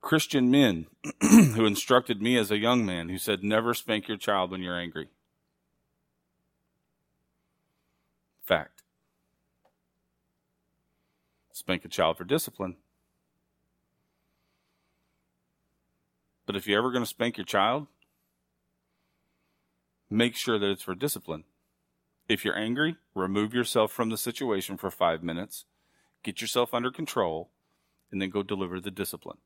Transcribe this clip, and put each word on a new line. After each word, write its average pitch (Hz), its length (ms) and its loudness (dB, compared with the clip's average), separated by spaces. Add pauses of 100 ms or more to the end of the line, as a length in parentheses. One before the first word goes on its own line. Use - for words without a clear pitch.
Christian 139 500 2
men 117 360 4 (180)
<clears throat> - 160 -8
who 143 460 8
instructed 110 560 2
me 123 160 2
as 104 120 0
a 107 60 2
young 117 300 2
man 87 240 -4
who 92 80 -6
said, 98 260 -2
"Never 110 300 2
spank 107 340 -4
your 107 80 -4
child 95 340 0
when 92 120 -8
you're 90 160 -4
angry." 82 300 -8 (3250)
Fact. - 400 -2 (2750)
Spank - 320 -6
a - 40 -16
child 82 280 0
for 90 80 -10
discipline. 95 520 -4 (3750)
But 101 120 -6
if 98 100 -8
you're 101 120 2
ever 123 120 0
gonna 123 160 -2
spank 120 300 -4
your 95 100 -8
child, 117 400 0 (2250)
make 117 260 2
sure 113 220 0
that 101 120 0
it's 98 120 -4
for 92 120 -6
discipline. 90 500 -6 (840)
If 107 160 2
you're 104 120 0
angry, 127 400 -2 (180)
remove 101 400 -2
yourself 117 380 2
from 113 180 -2
the 110 60 -6
situation 107 600 -4
for 95 140 -6
five 82 320 0
minutes, 87 420 -8 (580)
get - 180 -8
yourself 123 340 -2
under 123 160 -2
control, 92 600 -4 (600)
and 98 100 -6
then 95 100 -4
go 101 120 -2
deliver 95 380 -6
the 98 100 -10
discipline. - 560 -10